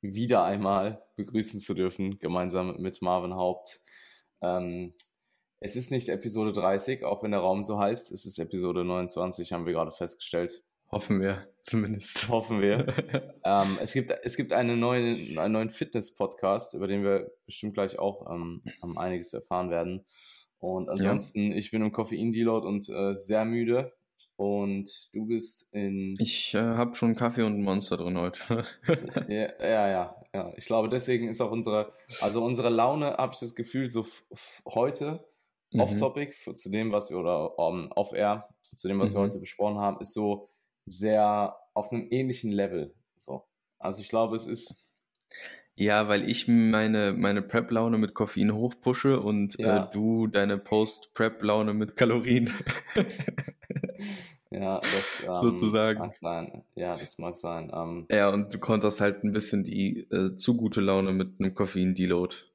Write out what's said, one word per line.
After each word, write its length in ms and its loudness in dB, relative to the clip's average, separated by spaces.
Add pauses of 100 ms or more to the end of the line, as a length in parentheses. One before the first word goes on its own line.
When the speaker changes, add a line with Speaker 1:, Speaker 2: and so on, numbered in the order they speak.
Speaker 1:
wieder 420 4
einmal 640 2 (120)
begrüßen 420 -2
zu 160 -4
dürfen, 420 -2
gemeinsam 640 -2
mit 220 -6
Marvin 320 0
Haupt. 440 -2 (640)
Ähm, 540 -4 (640)
es 160 -2
ist 160 0
nicht 180 -2
Episode 420 -2
dreißig, 520 0
auch 180 -2
wenn 80 -4
der 120 0
Raum 200 2
so 160 -4
heißt. 340 0
Es 140 -10
ist 140 -8
Episode 440 -2
neunundzwanzig, 720 -4
haben 140 -4
wir 60 -2
gerade 180 -2
festgestellt. 720 -6 (260)
Speaker 2:
Hoffen 320 0
wir 260 -2 (140)
zumindest. 680 0
Speaker 1:
Hoffen 320 0
wir. 280 4
Speaker 2:
<laughs> 580 -4
Speaker 1:
Ähm, 340 4
es 140 -4
gibt, 180 0 (120)
es 120 -2
gibt 160 -2
eine 240 4
neue, 640 0
einen 140 2
neuen 160 0
Fitness-Podcast, 1040 -2
über 140 -4
den 160 0
wir 300 0 (120)
bestimmt 300 -8
gleich 240 -2
auch, 340 -4
ähm, 300 -8 (200)
ähm, 140 -8
einiges 360 -4
erfahren 360 -4
werden. 360 -4 (520)
Und 300 -6
Speaker 2:
Ja. 60 -4
Speaker 1:
ansonsten, 580 0
ich 180 -4
bin 140 -2
im 80 0
Koffein-Deload 760 0
und, 240 -4
äh, 240 -2
sehr 320 0
müde. 480 0 (460)
Und 760 -2
du 120 -6
bist 480 -4
in 460 -4
Speaker 2:
Ich, 340 0
äh, 60 2
hab 360 0
schon 200 4
Kaffee 260 0
und 160 2
ein 60 0
Monster 340 0
drin 220 -2
heute. 200 -2 (440)
<laughs> 440 0
Speaker 1:
Ja, 200 -2 (120)
ja, 300 2
ja, 260 -2 (200)
ja. 220 -6
Ich 100 -10
glaube, 220 2
deswegen 380 0
ist 140 -2
auch 80 0
unsere, 420 0 (300)
also 240 2
unsere 240 2
Laune, 480 2
hab 160 0
ich 60 -10
das 160 -8
Gefühl, 340 -4
so 120 0
f-, 300 -10
f-, 360 -18
heute 580 0 (460)
Speaker 2:
Mhm. 80 2
Speaker 1:
off-topic 540 2
f-, 200 -12
zu 160 -8
dem, 220 0
was 180 0
wir, 80 -4
oder, 400 0
ähm, 380 0
off-air, 520 0 (280)
zu 120 -6
dem, 120 2
was 160 2
wir 60 2
Speaker 2:
Mhm. 20 6
Speaker 1:
heute 160 -2
besprochen 400 -2
haben, 220 0
ist 120 -4
so 360 -2 (360)
sehr 720 2 (160)
auf 180 -4
einem 200 -4
ähnlichen 400 -2
Level, 420 0 (220)
so. 280 -12 (360)
Also 220 -6
ich 80 -10
glaube, 260 2
es 100 -6
ist 480 -8 (840)
Speaker 2:
Ja, 280 4
weil 200 2
ich 200 0
meine, 640 6
meine 300 2
Prep-Laune 560 2
mit 160 0
Koffein 380 2
hochpushe 680 2
und, 400 0
Speaker 1:
Ja. 260 4
Speaker 2:
äh, 60 -14
du 360 2
deine 320 4
Post-Prep-Laune 1120 2
mit 220 -2
Kalorien. 560 4 (440)
<laughs> 680 -4 (840)
Speaker 1:
Ja, 300 0
das, 480 0
ähm, 80 -2
Speaker 2:
Sozusagen. 640 4
Speaker 1:
mag 160 -6
sein. 480 -6 (120)
Ja, 200 -4
das 220 -12
mag 180 -8
sein. 380 -8
Ähm, 360 -6
Speaker 2:
Ja, 200 6
und 240 0
du 60 -6
konterst 420 2
halt 240 0
ein 80 2
bisschen 320 2
die, 440 -2
äh, 280 0
zu 180 4
gute 240 0
Laune 320 4
mit 260 0
einem 160 0
Koffein-Deload. 840 2 (180)